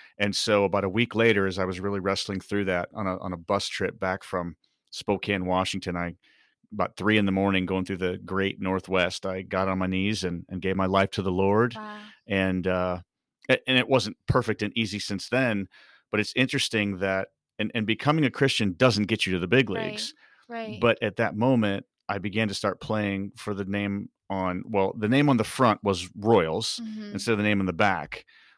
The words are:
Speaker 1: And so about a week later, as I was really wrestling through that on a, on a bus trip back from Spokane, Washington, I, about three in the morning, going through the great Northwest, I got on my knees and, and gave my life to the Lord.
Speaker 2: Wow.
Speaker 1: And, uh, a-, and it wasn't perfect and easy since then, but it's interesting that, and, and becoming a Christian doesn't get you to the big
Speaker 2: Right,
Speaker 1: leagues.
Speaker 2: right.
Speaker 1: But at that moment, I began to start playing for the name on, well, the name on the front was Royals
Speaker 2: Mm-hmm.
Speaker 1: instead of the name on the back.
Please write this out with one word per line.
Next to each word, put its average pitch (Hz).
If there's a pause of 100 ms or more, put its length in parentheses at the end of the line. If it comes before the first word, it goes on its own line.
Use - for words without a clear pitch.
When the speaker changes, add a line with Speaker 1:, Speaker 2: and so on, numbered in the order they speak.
(180)
Speaker 1:
And 101
so 104
about 95
a 98
week 113
later, 107
as 92
I 95
was 92
really 101
wrestling 98
through 101
that 90
on 101
a, 92
on 92
a 87
bus 98
trip -
back 95
from 87 (360)
Spokane, 98
Washington, 92
I, 87 (580)
about 98
three 107
in 104
the 98
morning, 95
going 92
through 98
the 90
great 95
Northwest, 92
I 95
got 95
on 95
my 92
knees 95
and, 87
and 92
gave 95
my 95
life 95
to -
the 95
Lord. 101
Speaker 2:
Wow. - (260)
Speaker 1:
And, 101
uh, 90 (480)
a-, 127
and 131
it 123
wasn't 117 (100)
perfect 113
and 104
easy 104
since -
then, 117 (440)
but 107
it's 104
interesting 117
that, 95 (280)
and, 107
and 107
becoming 143
a 117
Christian 110
doesn't 104
get 107
you 92
to 90
the 90
big 120
Speaker 2:
Right, 90
Speaker 1:
leagues. 107 (340)
Speaker 2:
right. 220
Speaker 1:
But 117
at 110
that 104
moment, 107 (220)
I 101
began 104
to 98
start -
playing 101
for -
the 98
name 101 (200)
on, 92
well, 98
the 107
name 139
on 135
the 113
front 117
was 90
Royals 101
Speaker 2:
Mm-hmm. 214
Speaker 1:
instead 117
of 107
the 101
name 104
on 98
the 92
back. 85 (320)